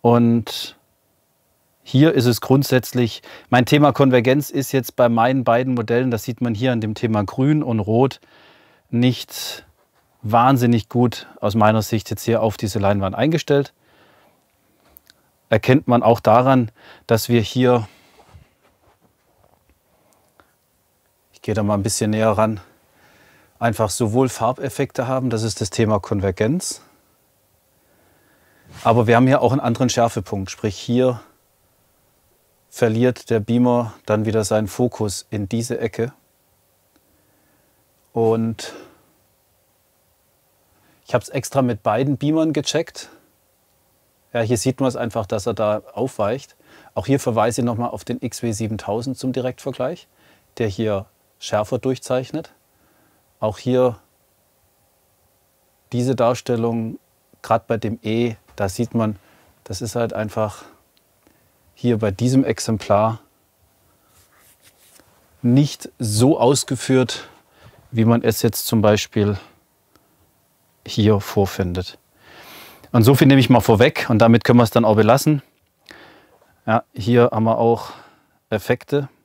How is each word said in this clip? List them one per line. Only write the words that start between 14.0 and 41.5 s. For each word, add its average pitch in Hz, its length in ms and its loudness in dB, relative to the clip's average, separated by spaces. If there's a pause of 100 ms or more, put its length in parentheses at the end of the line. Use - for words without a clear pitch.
Erkennt 127 380 2
man 120 160 2
auch 113 160 4
daran, 127 540 4 (340)
dass 113 220 0
wir 120 120 4
hier, 123 460 0 (3500)
ich - 80 -20
gehe - 140 -4
da 107 80 -2
mal 104 120 0
ein 101 100 -2
bisschen 107 260 -2
näher 110 220 2
ran, 110 280 -2 (1000)
einfach 113 300 -2
sowohl 123 380 0
Farbeffekte 131 760 -4
haben, 131 240 -4
das 113 140 -4
ist 110 160 -6
das 107 100 -6
Thema 107 300 0
Konvergenz, 107 840 -4 (2000)
aber 117 240 2
wir 117 80 4
haben 123 140 6
hier 135 120 2
auch 120 120 2
einen 139 80 -2
anderen 123 280 -2
Schärfepunkt, 110 640 -4
sprich - 260 -6
hier 123 440 -2 (1500)
verliert 120 600 -2
der 113 100 0
Beamer 120 540 0 (100)
dann 107 220 0
wieder 110 180 -2
seinen 107 220 0
Fokus 110 640 -6
in 104 180 -6
diese 117 320 -6
Ecke. 117 320 -6 (2000)
Und 113 640 -2 (2250)
ich - 80 -12
hab's 120 160 -2
extra 135 320 -4